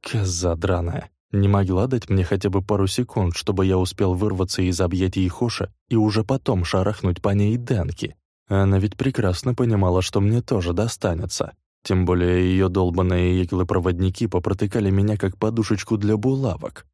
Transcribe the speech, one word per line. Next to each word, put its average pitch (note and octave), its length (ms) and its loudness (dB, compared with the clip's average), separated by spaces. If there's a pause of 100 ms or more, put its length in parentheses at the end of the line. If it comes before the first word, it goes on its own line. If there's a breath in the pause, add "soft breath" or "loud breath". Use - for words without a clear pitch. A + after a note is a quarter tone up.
Коза F2 540 -2
драная. E2+ 540 -2 (240)
Не G2+ 140 2
могла G2 400 2
дать C3 220 -2
мне F#2+ 140 2
хотя G2 260 0
бы F#2+ 120 0
пару G2 260 0
секунд, F#2+ 480 -2
чтобы F#2+ 300 0
я F#2+ 120 4
успел F#2 360 0
вырваться F#2+ 480 -2
из F2+ 180 0
объятий F#2 480 0
Хоши A2 460 -4 (160)
и B2 60 0
уже G#2+ 280 2
потом A#2 400 0
шарахнуть F#2 580 0
по G#2 80 0
ней G#2 280 2
Денки. A2 580 -4 (320)
Она G2 300 2
ведь F#2+ 180 0
прекрасно A#2 600 -2
понимала, G2 460 2
что G2 200 -2
мне A2 200 2
тоже F2 320 -2
достанется. F#2 840 -4 (280)
Тем F#2 220 2
более F2+ 480 2
её F#2+ 160 2
долбаные F2+ 720 2
иглы-проводники F2+ 840 0
попротыкали G2 640 0
меня G2+ 260 2
как F#2+ 200 -2
подушечку A2 600 -2
для G#2 200 2
булавок. B2 760 -4